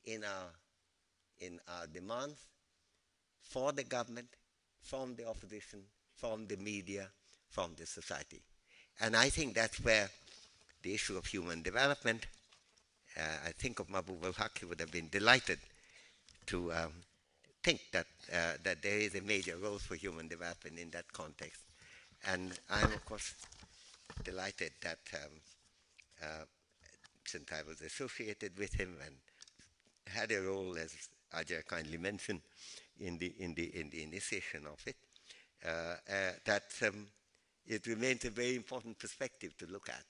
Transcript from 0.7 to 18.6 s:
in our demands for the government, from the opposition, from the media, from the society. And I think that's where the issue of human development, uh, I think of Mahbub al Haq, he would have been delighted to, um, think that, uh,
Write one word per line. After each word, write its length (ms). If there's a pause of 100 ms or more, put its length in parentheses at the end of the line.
in 280
our 180
demands 540 (1040)
for 300
the 100
government, 440 (540)
from 340
the 120
opposition, 540 (340)
from 320
the 100
media, 520 (380)
from 300
the 80
society. 560 (600)
And 140
I 140
think 240
that's 300
where 260 (760)
the 100
issue 240
of 80
human 360
development, 640 (920)
uh, 60 (240)
I 60
think 280
of 100
Mahbub 340
al 80
Haq, 280
he 60
would 140
have 120
been 180
delighted 500 (880)
to, 260
um, 200 (680)
think 200 (100)
that, 160 (260)
uh, 200 (100)